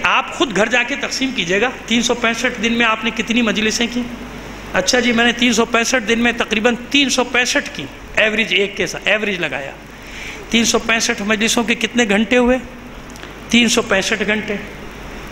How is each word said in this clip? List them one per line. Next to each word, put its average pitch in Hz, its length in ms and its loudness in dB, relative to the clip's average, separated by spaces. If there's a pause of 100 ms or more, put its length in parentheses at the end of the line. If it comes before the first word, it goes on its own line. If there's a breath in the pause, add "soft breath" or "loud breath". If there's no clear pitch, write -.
آپ 220 320 2
خود 254 220 0
گھر 208 100 4
جا 240 160 2
کے 240 180 -4
تقسیم 262 360 -2
کیجئے 185 240 0
گا، 247 100 2 (160)
تین 233 160 2
سو 240 120 0
پینسٹھ 233 480 -2
دن 233 100 2
میں 233 140 2
آپ 220 180 0
نے 226 120 0
کتنی 233 260 0
مجلسیں 214 500 0
کی؟ 247 100 -2 (680)
اچھا 196 280 2
جی، 247 120 2
میں 233 120 4
نے 240 80 4
تین 240 200 2
سو 220 120 4
پینسٹھ 233 440 0
دن 226 100 2
میں 240 180 2
تقریباً 226 380 0 (160)
تین 277 180 4
سو - 160 2
پینسٹھ 247 500 0
کی 143 120 -10 (300)
ایوریج، 214 380 2
ایک 196 220 0
کے 185 100 0
ساتھ - 220 -6
ایوریج 208 320 0
لگایا، 139 300 -4 (800 loud breath)
تین 226 140 4
سو 226 140 2
پینسٹھ 226 440 0
مجلسوں 220 420 2
کے 220 100 2
کتنے 240 340 0
گھنٹے 220 280 4
ہوئے؟ 247 220 4 (920)
تین 233 200 6
سو 233 140 4
پینسٹھ 208 440 0
گھنٹے۔ 208 280 -2 (760)